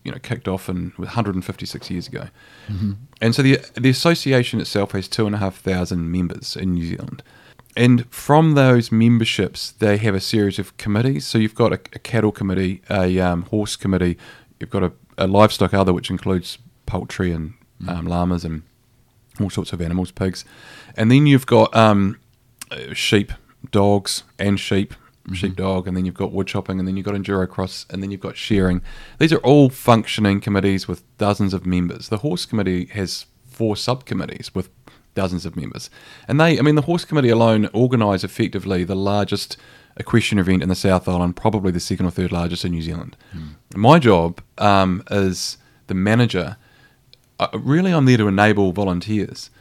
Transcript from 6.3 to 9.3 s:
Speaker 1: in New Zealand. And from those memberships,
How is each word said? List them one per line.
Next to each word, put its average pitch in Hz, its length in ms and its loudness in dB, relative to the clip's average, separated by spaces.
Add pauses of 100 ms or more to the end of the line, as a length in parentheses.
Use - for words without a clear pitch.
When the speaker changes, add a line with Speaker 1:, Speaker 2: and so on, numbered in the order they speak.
Speaker 1:
in 95 180 -2
New 85 120 -2
Zealand. - 360 -10 (540)
And 120 360 2
from 156 420 2
those 127 360 4
memberships, 113 840 0